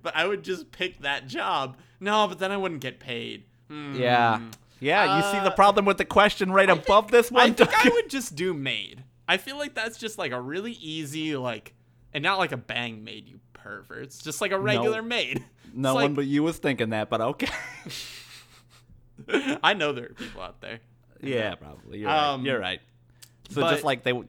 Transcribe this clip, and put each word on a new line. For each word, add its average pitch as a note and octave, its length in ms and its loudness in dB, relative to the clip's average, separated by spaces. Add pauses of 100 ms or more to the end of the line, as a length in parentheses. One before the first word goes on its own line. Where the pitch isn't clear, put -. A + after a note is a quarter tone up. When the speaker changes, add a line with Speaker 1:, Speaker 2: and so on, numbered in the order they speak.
Speaker 1:
but D#3 140 -6
I D#3+ 120 2
would G3 160 -4
just F3 300 -8
pick F#3 280 -6
that C#3 260 -4
job. D3 500 -4 (240)
No, G#3 260 2
but F3 120 -12
then F#3+ 120 -4
I G3+ 60 -4
wouldn't F3 240 -4
get B2 180 -10
paid. A#2 460 -10 (240)
Hmm. D3 260 -10
Speaker 2:
Yeah. A#2+ 460 2 (400)
Yeah, F#3+ 360 2
you - 140 2
see G3 120 -2
the F#3+ 100 2
Speaker 1:
Uh, - 20 -10
Speaker 2:
problem G3+ 300 6
with G3 120 2
the F#3+ 80 0
question G3 460 4
right G3 180 8
Speaker 1:
I F#3 40 8
think, D#3 120 0
Speaker 2:
above G#3 260 6
this A#3+ 200 6
one, A#3+ 100 8
Speaker 1:
I A#3+ 40 10
think A3+ 120 4
Speaker 2:
Doug? - 160 8
Speaker 1:
I A#3 160 6
would A4+ 200 2
just B3+ 260 -6
do F3+ 180 -2
maid. B2+ 500 -6 (240)
I F3+ 100 4
feel C4+ 200 -12
like C#4+ 180 -8
that's A3+ 220 -6
just, A3 200 -10
like, D#3+ 140 -4
a B2 100 -4
really F3+ 320 -8
easy, D#3 640 -6
like, A#2+ 380 -8 (380)
and D3 100 -4
not, F#3+ 160 0
like, E3 120 -2
a C3 60 -6
bang A2+ 460 -8
maid, G#2+ 240 -16
you - 120 -20 (140)
perverts. G#2 680 -16
Just, D#3 180 -8
like, F#3+ 100 -2
a F#3+ 60 0
Speaker 2:
No. F#3+ 60 -4
Speaker 1:
regular A3 400 0
maid. F3+ 460 -4
<laughs> - 40 -20 (200)
Speaker 2:
No C3 180 0
Speaker 1:
It's C3 40 4
Speaker 2:
one C#3 80 4
Speaker 1:
like C#3+ 120 2
Speaker 2:
but C#3+ 100 0
you C#3+ 180 2
was E3 140 0
thinking A#2+ 320 -2
that, G#2+ 220 -4
but A2 100 0
okay. C3 260 -2 (380)
<laughs> - 320 -14 (1080)
Speaker 1:
<laughs> C#4 360 0
I F#3 100 4
know D3+ 200 -2
there A#2+ 120 -10
are - 80 -18
people - 280 -14
out F2+ 200 -14
there. F#2+ 180 -12 (420)
I - 60 -12
Speaker 2:
Yeah, A2+ 240 -2
Speaker 1:
know. F2 60 -8
Speaker 2:
probably. D2 420 -16
You're A2 100 -4
right. D3+ 240 2
Speaker 1:
Um, C3 120 -6
Speaker 2:
You're B2+ 140 -2
right. F#2 220 -6 (680)
So D3 120 -4
Speaker 1:
but E3 100 2
Speaker 2:
just, - 120 0
like, C3+ 200 -2
they, B2 100 0 (160)